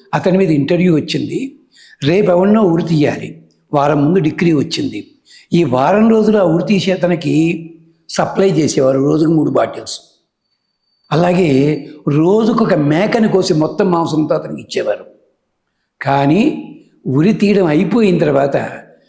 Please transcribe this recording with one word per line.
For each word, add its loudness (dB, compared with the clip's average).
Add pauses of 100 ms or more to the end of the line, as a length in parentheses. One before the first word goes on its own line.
(140)
అతని 0
మీద 2
ఇంటర్వ్యూ 2
వచ్చింది. -6 (480)
రేపు 2
ఎవరినో 2
ఉరి 2
తీయాలి, -2 (320)
వారం 0
ముందు 2
డిగ్రీ 0
వచ్చింది. -6 (420)
ఈ 2
వారం 2
రోజులు 2
ఆ 2
ఉరి 0
తీసే 0
అతనికి -2 (340)
సప్లై 0
చేసేవారు 0
రోజుకు 2
మూడు 0
బాటిల్స్. -4 (1120)
అలాగే 2 (320)
రోజుకొక 2
మేకని 0
కోసి 0
మొత్తం 0
మాంసంతో 0
అతనికి -8
ఇచ్చేవారు. -8 (880)
కానీ 0 (400)
ఉరి 2
తీయడం 2
అయిపోయిన 0
తర్వాత 0 (520)